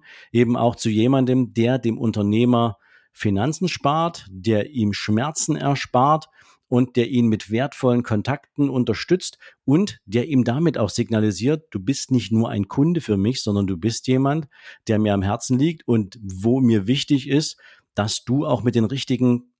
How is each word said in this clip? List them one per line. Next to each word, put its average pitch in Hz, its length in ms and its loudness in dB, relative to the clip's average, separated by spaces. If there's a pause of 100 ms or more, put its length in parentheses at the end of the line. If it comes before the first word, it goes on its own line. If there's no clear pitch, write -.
(320)
eben 120 240 2
auch 117 200 0
zu - 120 -4
jemandem, 127 640 2
der 117 260 2
dem 117 200 -4
Unternehmer 113 800 2 (340)
Finanzen 113 560 -2
spart, 160 640 -2
der 101 400 -2
ihm 107 220 -2
Schmerzen 131 640 -2
erspart 143 720 0 (400)
und 123 280 0
der 120 120 2
ihn 120 200 2
mit 107 220 -2
wertvollen 123 520 0
Kontakten 123 680 -2
unterstützt 131 680 -2 (260)
und 170 400 0
der 117 220 -2
ihm 135 180 2
damit 139 340 0
auch 104 120 0
signalisiert, 110 800 -2
du 107 80 -6
bist 98 320 -4
nicht 110 220 0
nur 113 180 2
ein 107 180 -4
Kunde 160 320 0
für 107 160 -2
mich, 107 260 0
sondern 101 240 0
du 95 100 -4
bist 104 320 -4
jemand, 139 400 0 (400)
der 107 100 2
mir 107 160 2
am 98 80 0
Herzen 110 360 0
liegt 160 280 -2
und 113 340 0
wo 104 400 0
mir 113 260 4
wichtig 135 420 0
ist, 147 300 -2 (360)
dass 104 300 -2
du 131 200 0
auch 135 180 -2
mit 120 120 0
den 113 100 4
richtigen 123 760 0